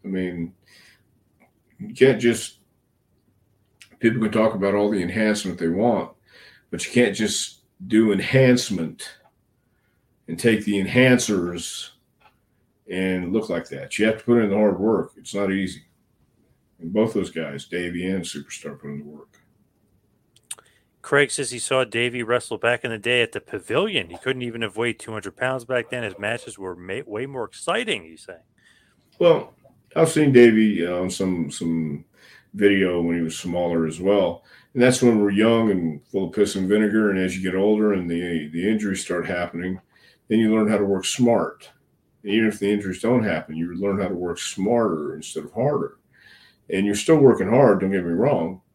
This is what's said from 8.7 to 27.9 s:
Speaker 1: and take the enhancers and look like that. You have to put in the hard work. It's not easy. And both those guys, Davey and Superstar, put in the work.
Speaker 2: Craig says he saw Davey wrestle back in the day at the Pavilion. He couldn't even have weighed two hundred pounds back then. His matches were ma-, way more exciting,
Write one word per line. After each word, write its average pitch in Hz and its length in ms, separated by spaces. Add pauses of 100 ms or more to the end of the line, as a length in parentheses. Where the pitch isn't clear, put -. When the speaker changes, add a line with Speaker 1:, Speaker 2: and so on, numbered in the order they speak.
Speaker 1:
and 82 100
take 107 260
the 101 180
enhancers 101 1080 (1000)
and 92 420
look 107 160
like - 200
that. - 300
You 107 80
have 110 120
to - 60
put 120 180
in 101 80
the 101 60
hard 101 240
work. 110 360
It's - 180
not 98 180
easy. 90 320 (960)
And 85 120
both 107 200
those 95 180
guys, 71 360
Davey 87 420
and 95 160
Superstar, 71 560
put - 80
in 71 120
the 73 40
work. 76 360 (1600)
Speaker 2:
Craig 143 280
says 127 200
he 123 80
saw 131 260
Davey 120 380
wrestle 117 360
back 120 260
in 120 60
the 113 80
day 120 240
at 110 100
the 104 80
Pavilion. 117 720
He 87 80
couldn't 127 240
even 117 200
have 101 140
weighed 113 240
two 117 100
hundred 101 260
pounds 127 280
back 120 260
then. 123 120
His 95 160
matches 110 400
were 92 180
ma-, 95 300
way 110 180
more 135 220
exciting, 190 580